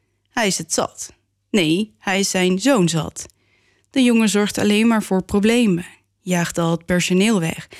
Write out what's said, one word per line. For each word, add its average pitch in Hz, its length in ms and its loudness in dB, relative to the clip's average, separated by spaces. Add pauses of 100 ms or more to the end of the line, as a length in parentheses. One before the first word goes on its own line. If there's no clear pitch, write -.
(300)
Hij 233 160 -2
is 190 120 -2
het - 140 -10
zat. - 400 -6 (380)
Nee, 185 480 0
hij 190 200 -2
is 196 120 -2
zijn 185 280 0
zoon 208 300 2
zat. - 380 -6 (640)
De 269 120 0
jongen 226 260 4
zorgt 202 300 -2
alleen 208 280 2
maar 220 160 2
voor 185 220 -2
problemen, 208 600 0 (340)
jaagt 175 380 -4
al 170 120 0
het 170 160 -4
personeel 185 540 2
weg, 165 280 -8 (120)